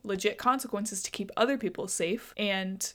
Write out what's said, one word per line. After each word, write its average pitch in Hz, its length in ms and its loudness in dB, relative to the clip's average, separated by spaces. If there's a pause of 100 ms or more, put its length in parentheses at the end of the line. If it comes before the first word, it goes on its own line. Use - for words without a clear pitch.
legit 202 340 0
consequences 220 640 0
to - 100 -4
keep 196 240 -4
other 254 220 4
people 226 300 -2
safe. 180 500 -2
And 190 580 0